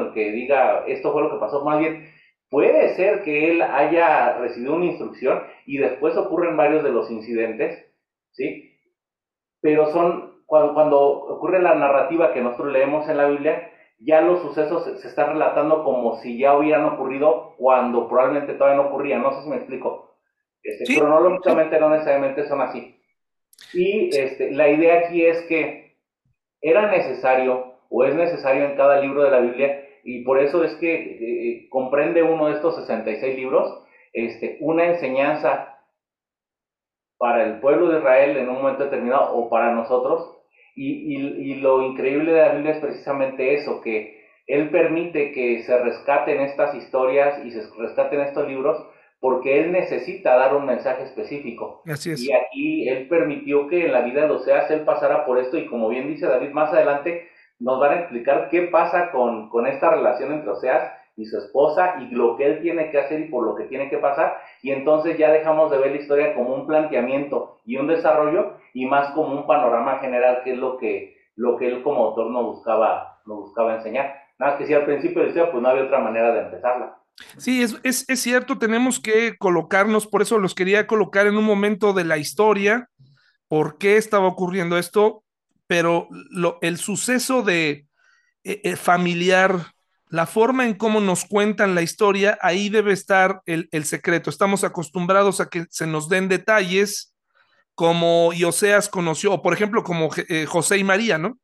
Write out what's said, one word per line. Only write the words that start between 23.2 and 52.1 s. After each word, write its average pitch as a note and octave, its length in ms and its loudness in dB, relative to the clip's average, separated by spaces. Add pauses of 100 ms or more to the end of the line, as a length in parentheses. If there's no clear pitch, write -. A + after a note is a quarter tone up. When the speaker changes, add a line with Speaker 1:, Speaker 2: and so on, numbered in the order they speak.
Speaker 1:
Y, F#3 380 0
Speaker 2:
Sí. C#3+ 100 0
Speaker 1:
este, C3 320 -4
la D3 160 4
idea E3 320 6
aquí E3+ 240 0
es E3 180 4
que D3+ 540 -6 (640)
era G3+ 300 4
necesario C3 840 0 (140)
o B2 160 2
es C#3+ 100 2
necesario D3 500 0
en - 120 -4
cada C#3 240 6
libro C#3 220 0
de C#3 80 4
la B2 100 6
Biblia, A#2+ 440 -2 (180)
y A#2+ 220 -12
por C3+ 140 2
eso D#3 260 2
es D3+ 100 -4
que, E3 180 -2
eh, A#2 800 -6
comprende D#3 520 0
uno D#3 240 2
de D3 80 0
estos D#3+ 220 -2
sesenta - 340 -6
y G#2+ 60 -6
seis C3 200 -4
libros, - 480 -2 (280)
este, - 480 -6
una D#3+ 260 0
enseñanza C#3+ 920 -2 (1400)
para A#2+ 280 0
el G#2+ 160 -6
pueblo D#3+ 280 4
de D#3 100 2
Israel C#3 380 4
en B2 120 -4
un B2+ 80 -6
momento C3+ 280 -2
determinado B2 500 0
o A#2+ 140 -2
para A#2 240 0
nosotros, B2+ 640 -2 (380)
y, C#3 420 -8
y, C#3 360 -8
y - 40 -8
lo C3+ 260 2
increíble C3+ 500 0
de D#3+ 80 6
la D3 140 6
Biblia D3 180 -2
es D3+ 80 -4
precisamente C3+ 760 -2
eso, C3+ 260 -4
que G#2+ 440 -6 (220)
él D3 240 0
permite D#3+ 600 0
que A#2+ 300 -2
se B2 160 2
rescaten C3+ 600 0
estas C#3+ 340 -2
historias C3+ 680 0
y A#2+ 80 -12
se A2 100 -8 (160)
rescaten C#3 420 -2
estos C#3 280 -4
libros C3+ 360 -4 (400)
porque C3+ 340 2
él E3 140 0
necesita C3 640 0
dar C3+ 180 4
un C3+ 120 0
mensaje B2 380 -2
específico. A#2 840 -12
Speaker 2:
Así D#3 240 -8